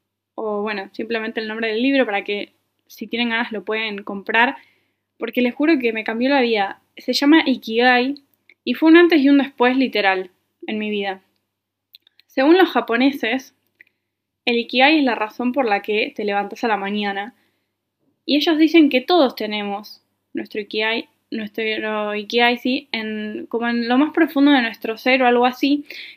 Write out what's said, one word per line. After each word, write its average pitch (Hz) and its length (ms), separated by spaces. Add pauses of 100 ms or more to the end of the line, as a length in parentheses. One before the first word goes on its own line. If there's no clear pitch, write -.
(340)
o 208 280
bueno, 202 300
simplemente 226 480
el 220 80
nombre 226 200
del 220 140
libro 269 240
para 202 180
que 208 280 (340)
si - 200
tienen 233 240
ganas 233 220
lo 202 120
pueden 214 380
comprar, 214 540 (600)
porque 233 240
les 240 120
juro 302 240
que 233 140
me 220 120
cambió 233 240
la 277 120
vida. 214 400 (160)
Se - 160
llama 285 320
Ikigai 247 720 (500)
y 247 100
fue 320 160
un 320 60
antes 339 240
y 262 80
un 285 100
después 254 380
literal 196 540 (360)
en 220 120
mi 214 120
vida. 196 320 (1040)
Según 294 300
los 381 140
japoneses, 247 840 (920)
el 240 140
Ikigai 262 400
es 285 60
la 240 100
razón 240 380
por 247 140
la 202 160
que 214 320
te 214 100
levantás 202 400
a 240 40
la 208 80
mañana. 202 580 (880)
Y 269 120
ellos 302 220
dicen 311 300
que 254 120
todos 294 340
tenemos 208 680 (300)
nuestro 214 280
Ikigai 220 480 (220)
nuestro 214 840
Ikigai, 233 440
sí, - 340
en, 214 540
como 233 220
en 233 200
lo 247 100
más 302 140
profundo 285 380
de 269 120
nuestro 220 360
ser 262 240
o 247 40
algo 240 200
así, 285 380 (320)